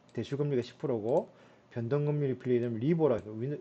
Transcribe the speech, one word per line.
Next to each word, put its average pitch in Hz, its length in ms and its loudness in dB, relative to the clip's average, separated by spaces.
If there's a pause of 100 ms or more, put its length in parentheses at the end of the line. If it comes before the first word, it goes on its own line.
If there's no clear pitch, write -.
(140)
대출금리가 135 480 0
십 - 180 -8
프로고 131 500 0 (420)
변동금리를 143 680 0
빌리게 123 220 2
되면 117 180 -2
리보라-, 147 460 4
위-, 113 360 -6